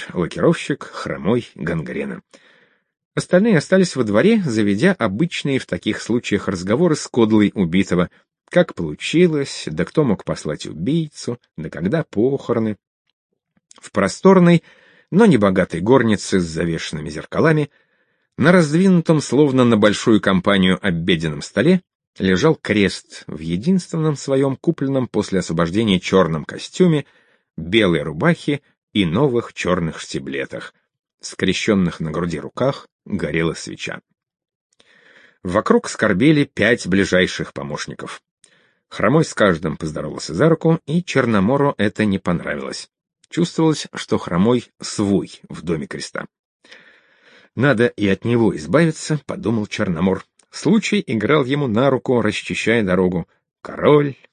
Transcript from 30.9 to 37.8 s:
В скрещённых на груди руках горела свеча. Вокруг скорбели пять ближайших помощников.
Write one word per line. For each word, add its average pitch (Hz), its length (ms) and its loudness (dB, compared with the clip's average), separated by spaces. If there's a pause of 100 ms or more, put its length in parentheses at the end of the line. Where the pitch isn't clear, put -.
В - 80 -20
скрещённых 92 760 -2
на 80 100 -6
груди 82 280 -4
руках - 500 -4 (180)
горела 80 480 -4
свеча. - 460 -12 (1400)
Вокруг 101 460 0
скорбели 131 560 2
пять 117 420 0
ближайших 90 640 0
помощников. - 680 -12 (640)